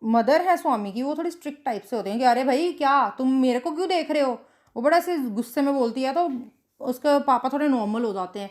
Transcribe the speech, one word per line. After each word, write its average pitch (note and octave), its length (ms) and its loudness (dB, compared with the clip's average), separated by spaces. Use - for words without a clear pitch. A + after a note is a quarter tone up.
मदर A#3 380 4
है F4+ 140 2
स्वामी A3+ 360 -2
की, A3 100 -6
वो C#4+ 140 -4
थोड़ी E4 140 -4
स्ट्रिक्ट D4 340 -12
टाइप G#3+ 200 -6
से - 120 -8
होते G3 140 -4
हैं G#3+ 80 -4
कि, B3+ 60 -2
अरे B3 200 4
भाई, C#4+ 280 2
क्या C#4 380 2
तुम C4 220 -2
मेरे C4 260 4
को C#4 140 -4
क्यों E4+ 160 -4
देख E4+ 220 0
रहे D4+ 120 2
हो? B3+ 160 0
वो A#3 60 -8
बड़ा D4+ 140 4
ऐसे F4 220 0
गुस्से A#3+ 420 -4
में C#4 140 2
बोलती B3 280 -2
है, C4 100 -2
तो E4+ 200 0
उसके C#4+ 400 0
पापा C4 280 0
थोड़े C#4+ 200 -2
नॉर्मल A#3 360 0
हो A3 80 -2
जाते F#3 280 -8
हैं। G3 100 -12